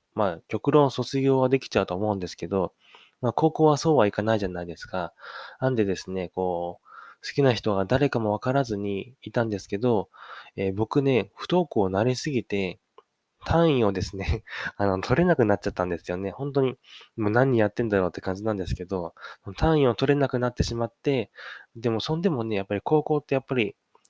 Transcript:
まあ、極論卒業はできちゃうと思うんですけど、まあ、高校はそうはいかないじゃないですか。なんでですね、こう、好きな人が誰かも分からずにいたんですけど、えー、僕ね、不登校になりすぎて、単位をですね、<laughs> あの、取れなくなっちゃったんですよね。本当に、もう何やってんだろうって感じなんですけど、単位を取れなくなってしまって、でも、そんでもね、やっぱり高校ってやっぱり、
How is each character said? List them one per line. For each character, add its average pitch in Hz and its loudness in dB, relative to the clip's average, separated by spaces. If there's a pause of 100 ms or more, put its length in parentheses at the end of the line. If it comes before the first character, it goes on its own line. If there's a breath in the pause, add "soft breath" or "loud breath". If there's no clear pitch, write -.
(160)
ま 101 0
あ、 82 -10
極 113 -2
論 143 6
卒 131 -4
業 135 4
は 131 4
で 131 2
き - -10
ち - -2
ゃ 98 4
う - 0
と 90 -4
思 107 0
う 101 0
ん 95 -4
で 90 -6
す - -14
け 85 -8
ど、 92 -2 (480 soft breath)
ま 123 0
あ、 - -2
高 156 2
校 156 2
は 147 4
そ 160 0
う 143 4
は 107 6
い 101 0
か 104 -2
な 110 2
い 104 -2
じ 101 -2
ゃ 92 -4
な 90 -8
い - -8
で 82 -10
す - -16
か。 90 -6 (460 loud breath)
な 131 0
ん 131 0
で 110 4
で 95 0
す - -10
ね、 92 -6
こ 87 -4
う、 - -20 (360 loud breath)
好 - -10
き 143 2
な 131 6
人 104 0
が 95 0
誰 135 2
か 123 -2
も 107 0
分 104 -2
か 127 -2
ら 139 0
ず 110 -4
に 101 -6
い 107 -14
た 117 0
ん 110 -4
で 98 -2
す - -14
け 101 -4
ど、 110 0 (460 loud breath)
え 98 -2
ー、 95 -2
僕 110 0
ね、 123 2
不 - -14
登 175 2
校 101 2
に 92 -2
な 101 2
り 127 2
す 156 -6
ぎ 120 -2
て、 95 -4 (680)
単 160 4
位 117 4
を 101 4
で 92 -4
す 98 -8
ね、 95 -2 (180 loud breath)
<laughs> - -10
あ 101 0
の、 95 2
取 - 2
れ 175 4
な 175 4
く 117 4
な 101 4
っ - -2
ち - -6
ゃ - 0
っ - -20
た 90 -2
ん 90 -4
で 85 -2
す - -8
よ 90 -4
ね。 98 -6
本 139 -8
当 139 2
に、 123 0 (380 loud breath)
も 110 -2
う - 2
何 123 4
や 107 4
っ - -4
て 123 -2
ん 113 -2
だ 101 2
ろ 92 2
う - -2
っ - -4
て - -10
感 95 -4
じ 101 -10
な 110 -2
ん 101 -4
で 95 -4
す - -4
け 90 -8
ど、 90 -6 (440 loud breath)
単 156 4
位 135 6
を 117 4
取 139 2
れ - 4
な 139 2
く 123 -2
な 123 0
っ - -6
て - -2
し 117 -4
ま 117 -2
っ - -10
て、 131 -2 (440 loud breath)
で 117 -4
も、 113 0
そ 156 -4
ん 170 -4
で 190 2
も 123 0
ね、 113 -2
や 95 -2
っ - -10
ぱ 104 -4
り 98 -2
高 151 2
校 151 -2
っ - -6
て 139 0
や 131 0
っ - -20
ぱ 131 -6
り、 110 0 (340)